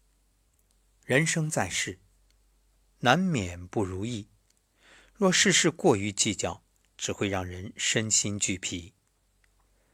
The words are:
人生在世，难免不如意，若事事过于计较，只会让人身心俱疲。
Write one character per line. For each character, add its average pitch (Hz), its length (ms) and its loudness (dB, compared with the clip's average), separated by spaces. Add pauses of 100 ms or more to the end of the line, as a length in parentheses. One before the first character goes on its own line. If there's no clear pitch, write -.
(1040)
人 147 240 2
生 156 220 -2
在 104 200 -2
世， - 300 -6 (1000)
难 127 200 4
免 92 480 -2
不 110 160 -2
如 92 220 -6
意， 110 240 -8 (840)
若 196 160 2
事 185 220 4
事 165 180 4
过 143 280 4
于 101 160 -4
计 104 200 0
较， 90 300 -6 (340)
只 - 140 -6
会 110 160 -2
让 95 180 -2
人 90 300 -12
身 - 340 0
心 101 300 0
俱 98 180 -2
疲。 87 360 -10 (1000)